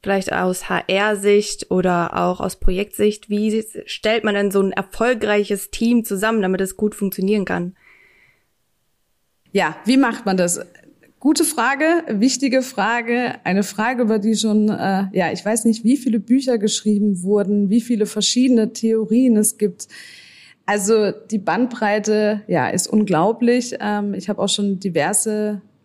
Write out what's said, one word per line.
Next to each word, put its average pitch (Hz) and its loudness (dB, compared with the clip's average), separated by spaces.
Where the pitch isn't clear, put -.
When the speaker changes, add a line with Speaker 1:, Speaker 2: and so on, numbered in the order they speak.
Speaker 1:
Vielleicht 196 -2
aus 180 -2
H-R-Sicht 202 0
oder 180 0
auch 180 -2
aus 185 -4
Projektsicht. 208 0
Wie 214 0
stellt 220 -2
man 208 0
denn 202 0
so 196 2
ein 196 0
erfolgreiches 208 -2
Team 233 2
zusammen, 220 -2
damit 185 0
es 190 -4
gut 214 -2
funktionieren 196 -2
kann? 175 -4
Speaker 2:
Ja, 165 -2
wie 247 2
macht 240 0
man 190 0
das? 175 0
Gute 302 2
Frage, 302 0
wichtige 254 2
Frage, 233 -2
eine 190 2
Frage, 233 -2
über 220 2
die 220 2
schon, 214 2
äh, 196 0
ja, 170 0
ich - -8
weiß 226 -2
nicht, 226 2
wie 247 4
viele 233 -2
Bücher 254 2
geschrieben 208 0
wurden, 202 2
wie 226 2
viele 220 -2
verschiedene 226 2
Theorien 220 2
es 208 0
gibt. - -4
Also 208 2
die 214 0
Bandbreite, 214 0
ja, 143 0
ist - -2
unglaublich. 226 0
Ähm, 208 -4
ich 196 -8
habe 208 -4
auch 202 0
schon 202 -2
diverse 202 -2